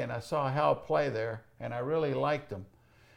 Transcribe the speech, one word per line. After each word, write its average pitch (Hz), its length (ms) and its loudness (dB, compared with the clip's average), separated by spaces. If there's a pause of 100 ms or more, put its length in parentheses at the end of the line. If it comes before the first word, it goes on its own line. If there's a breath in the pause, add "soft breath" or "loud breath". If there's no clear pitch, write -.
and 120 100 -4
I 117 80 -4
saw 139 300 0
Hal 143 240 4
play 147 360 2
there, 113 320 -2 (180)
and 117 140 -6
I 120 40 -4
really 143 360 0
liked 143 380 0
him. 98 120 -8 (520 soft breath)